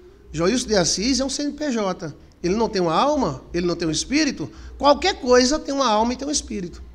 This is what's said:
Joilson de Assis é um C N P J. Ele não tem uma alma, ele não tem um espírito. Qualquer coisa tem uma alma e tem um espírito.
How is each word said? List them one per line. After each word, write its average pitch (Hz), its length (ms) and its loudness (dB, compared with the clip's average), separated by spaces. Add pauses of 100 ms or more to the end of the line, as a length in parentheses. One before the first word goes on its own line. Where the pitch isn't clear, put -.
(320)
Joilson 185 360 0
de 214 80 0
Assis 208 440 2
é 269 60 0
um 269 40 -4
C 294 140 -4
N 285 100 -4
P 294 180 -4
J. 180 420 -4 (300)
Ele 180 120 0
não 220 140 2
tem 196 120 -2
uma 165 120 2
alma, 220 500 2 (100)
ele 175 120 0
não 170 100 0
tem 170 120 -2
um 156 40 0
espírito. 240 600 -2 (260)
Qualquer 294 420 2
coisa 247 380 4
tem 302 160 -6
uma 277 140 2
alma 226 260 2
e - 20 -4
tem 269 120 -8
um 302 40 -4
espírito. 208 520 -6 (120)